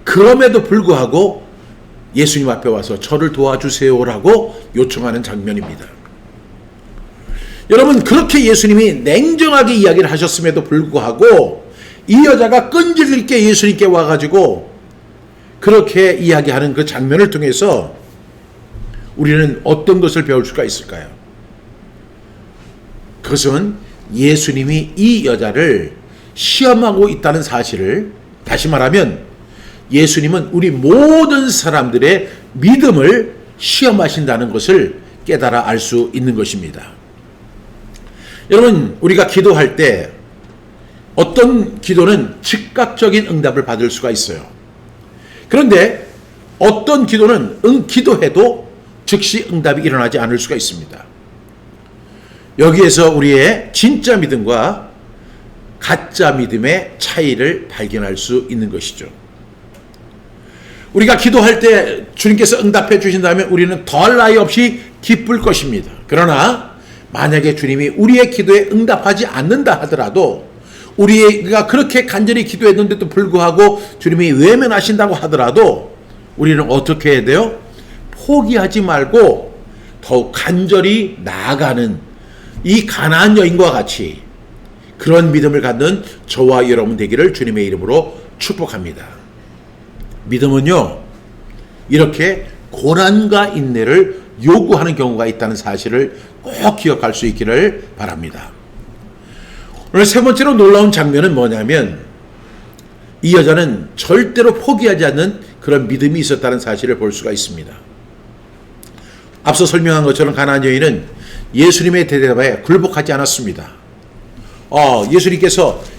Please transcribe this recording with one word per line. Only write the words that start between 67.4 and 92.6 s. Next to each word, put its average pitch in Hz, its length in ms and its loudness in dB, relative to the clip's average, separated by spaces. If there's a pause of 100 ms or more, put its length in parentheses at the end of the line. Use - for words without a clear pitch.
주님이 143 340 -4
우리의 247 420 4
기도에 196 420 2
응답하지 214 540 0
않는다 175 560 -2
하더라도, 139 640 -4 (480)
우리가 208 720 4
그렇게 262 400 0
간절히 220 380 -2
기도했는데도 196 640 0
불구하고 180 720 2 (180)
주님이 165 340 0
외면하신다고 208 840 2
하더라도 151 800 0 (400)
우리는 151 340 0
어떻게 147 420 0
해야 123 120 2
돼요? 190 340 0 (540)
포기하지 220 680 0
말고 165 720 2 (460)
더욱 123 340 -2
간절히 190 880 0
나아가는 120 760 -4 (680)
이 208 220 0
가나안 170 520 2
여인과 175 340 2
같이 98 500 -8 (760)
그런 165 340 2
믿음을 147 280 2
갖는 127 420 -2 (240)
저와 127 440 2
여러분 113 260 -2
되기를 117 380 0
주님의 107 320 -4
이름으로 98 520 -4 (200)
축복합니다. 98 640 -10 (1200)
믿음은요, 135 720 0 (920)
이렇게 156 580 0 (240)